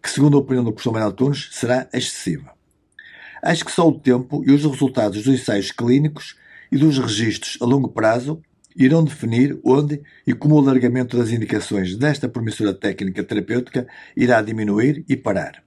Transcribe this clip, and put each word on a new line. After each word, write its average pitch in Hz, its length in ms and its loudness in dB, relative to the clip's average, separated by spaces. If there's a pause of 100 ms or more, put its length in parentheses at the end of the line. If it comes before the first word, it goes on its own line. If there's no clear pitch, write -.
que, - 80 -8
segundo 143 280 4
a - 20 6
opinião 135 240 0
do 113 80 -2
professor 113 220 -4
Manuel 107 200 -2
Tunes, 139 380 -2
será 123 420 -2
excessiva. - 580 -6 (920)
Acho 165 220 -2
que - 60 -10
só 170 160 4
o 143 120 2
tempo 127 460 0
e 135 60 4
os 143 120 6
resultados 123 600 -2
dos 131 100 4
ensaios 107 380 -2
clínicos 143 640 0 (360)
e - 60 0
dos 147 200 4
registros 113 640 -4
a 120 40 -2
longo 131 240 2
prazo 117 520 -2 (340)
irão 156 280 4
definir 123 600 0
onde 147 380 2 (240)
e 127 80 0
como 151 220 2
o 151 40 6
alargamento 123 580 2
das 117 120 0
indicações 104 680 -4
desta 135 320 -2
promissora 110 460 -4
técnica 95 500 -6
terapêutica 120 640 -4 (280)
irá 120 260 4
diminuir 110 680 -2
e 135 80 0
parar - 520 -6